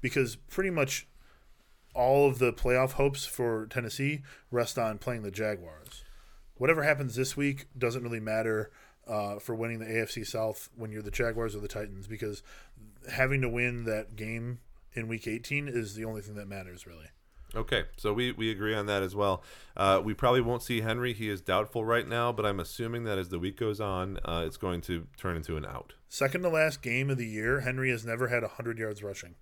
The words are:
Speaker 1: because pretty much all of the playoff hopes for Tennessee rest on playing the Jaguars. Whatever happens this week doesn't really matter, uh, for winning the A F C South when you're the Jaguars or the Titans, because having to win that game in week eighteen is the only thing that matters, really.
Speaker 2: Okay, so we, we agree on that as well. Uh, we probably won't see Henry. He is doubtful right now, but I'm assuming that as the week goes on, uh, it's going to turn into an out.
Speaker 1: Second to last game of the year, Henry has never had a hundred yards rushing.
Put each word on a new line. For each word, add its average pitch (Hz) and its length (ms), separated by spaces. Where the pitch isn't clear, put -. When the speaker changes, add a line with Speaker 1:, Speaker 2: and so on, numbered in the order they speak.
Speaker 1:
because 123 340
pretty - 360
much 151 360
all 135 340
of 127 120
the 123 120
playoff 127 420
hopes 139 320
for 113 420
Tennessee 135 560
rest 120 300
on 110 180
playing 120 240
the 101 100
Jaguars. 98 720
Whatever 156 260
happens 143 340
this 131 220
week 139 300
doesn't 120 260
really 117 160
matter, 110 520
uh, 104 300
for 117 160
winning 113 260
the 113 200
A - 20
F 110 80
C 113 140
South 110 520
when 113 160
you're 107 120
the 104 80
Jaguars 113 440
or 104 40
the 101 80
Titans, 101 400
because 107 340
having 131 300
to 131 80
win 120 340
that 110 320
game 117 460
in 113 140
week 113 200
eighteen 131 400
is 117 260
the 110 120
only 110 160
thing 104 140
that 101 120
matters, 92 400
really. 80 180
Speaker 2:
Okay, 110 320
so - 160
we, 123 200
we 110 180
agree 107 240
on 104 140
that 101 160
as 95 120
well. 101 280
Uh, 98 260
we 107 100
probably 123 280
won't 120 220
see 117 180
Henry. 117 320
He 107 160
is 98 100
doubtful 107 460
right 113 220
now, 117 240
but 110 140
I'm 101 140
assuming 117 440
that 107 140
as 90 120
the 90 100
week 92 180
goes 107 220
on, 95 460
uh, 85 200
it's 78 120
going 90 240
to 85 260
turn 90 200
into 80 180
an 76 100
out. - 280
Speaker 1:
Second 160 320
to 180 80
last 156 320
game 131 280
of 135 80
the 120 100
year, 113 340
Henry 131 300
has 113 140
never 117 220
had 117 160
a 104 60
hundred 117 300
yards 107 240
rushing. 98 380